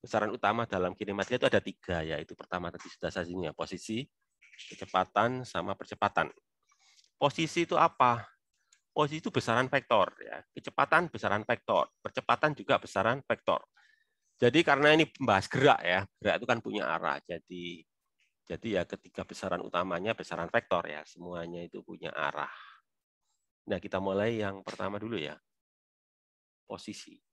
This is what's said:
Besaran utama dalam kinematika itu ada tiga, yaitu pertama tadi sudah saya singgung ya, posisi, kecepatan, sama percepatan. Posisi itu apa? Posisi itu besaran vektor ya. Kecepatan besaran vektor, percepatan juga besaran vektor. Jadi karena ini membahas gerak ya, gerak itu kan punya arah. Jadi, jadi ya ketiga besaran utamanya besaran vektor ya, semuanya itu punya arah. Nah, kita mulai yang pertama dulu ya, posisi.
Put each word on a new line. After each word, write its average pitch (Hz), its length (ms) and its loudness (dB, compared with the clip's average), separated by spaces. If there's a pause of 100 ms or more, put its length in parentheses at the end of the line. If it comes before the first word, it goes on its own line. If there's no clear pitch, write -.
Besaran 104 320 0
utama 113 320 0
dalam 90 320 0
kinematika 101 400 -2
itu 135 80 2
ada 104 160 4
tiga, 87 400 -6
yaitu 80 320 -6
pertama 90 400 -8
tadi - 160 -14
sudah - 180 -8
saya 90 160 -4
singgung 87 220 -6
ya, 73 80 -8
posisi, 104 480 -6 (640)
kecepatan, 110 800 0
sama 95 320 -6
percepatan. - 500 0 (880)
Posisi 160 480 0
itu 165 140 0
apa? 123 480 4 (640)
Posisi 151 320 0
itu - 80 -4
besaran 123 400 2
vektor 120 400 4 (100)
ya. - 220 -14 (100)
Kecepatan 160 540 2
besaran 107 400 -2
vektor, 107 400 2 (160)
percepatan - 560 0
juga - 240 0
besaran 113 400 0
vektor. - 400 -2 (800)
Jadi 127 240 6
karena 147 240 6
ini 156 160 6 (160)
membahas 101 240 4
gerak 131 400 4
ya, 90 160 2 (160)
gerak 95 240 0
itu - 80 -8
kan 113 80 4
punya 104 320 -4
arah. 80 320 -2
Jadi, 85 640 -10 (560)
jadi 87 320 -8
ya 87 80 2
ketiga - 400 -10
besaran 90 400 -4
utamanya 90 560 -2
besaran 85 320 -6
vektor 92 400 0
ya, 76 160 -10
semuanya 87 560 -10
itu 85 240 -12
punya 82 240 -12
arah. 73 400 -4 (1200)
Nah, 95 80 -2
kita 95 240 -4
mulai 104 400 0
yang 98 240 -6
pertama 98 320 -8
dulu 110 160 -8
ya, 76 240 -6 (1300)
posisi. - 480 -12 (180)